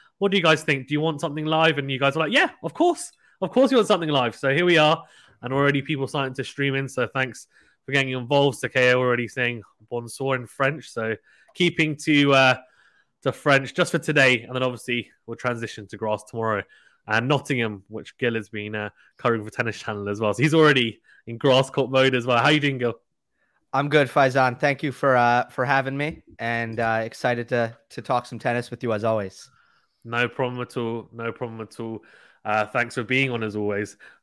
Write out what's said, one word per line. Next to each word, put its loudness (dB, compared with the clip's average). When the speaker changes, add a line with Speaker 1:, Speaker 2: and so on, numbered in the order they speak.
Speaker 1:
"What 0
do 2
you 0
guys 4
think? -2
Do -4
you 0
want -2
something -6
live?" 2
And -4
you -4
guys 0
were 0
like, -4
"Yeah, 2
of -8
course. 0
Of -4
course 4
we 4
want 4
something 2
live." 2
So -2
here 2
we 4
are, 4
and -6
already 0
people -4
starting -4
to -6
stream -4
in, -4
so -4
thanks -6
for -12
getting 0
involved. 2
Sakeo 2
already 0
saying -4
bonsoir -4
in -6
French, -4
so -4
keeping 0
to, 2
uh, 4
to -2
French 0
just -2
for 0
today, 2
and -10
then -2
obviously -4
we'll -12
transition -6
to -16
grass -4
tomorrow. -4
And 0
Nottingham, -2
which -16
Gil 0
has -6
been, -10
uh, -6
covering 0
for -14
Tennis -4
Channel -6
as -4
well. 0
So -2
he's 2
already 4
in -10
grass 4
court -2
mode 4
as -2
well. 2
How 4
you 4
doing, -2
Gil? -2
Speaker 2:
I'm 0
good, 4
Faizan. 2
Thank -2
you -2
for, 2
uh, 4
for -4
having 0
me, -8
and, -4
uh, 0
excited -4
to, -2
to -14
talk -2
some -14
tennis -4
with -14
you -2
as -4
always. -4
Speaker 1:
No -2
problem -4
at -10
all. -6
No -8
problem -10
at -16
all. -10
Uh, 0
thanks -4
for -4
being 0
on -4
as -6
always. -4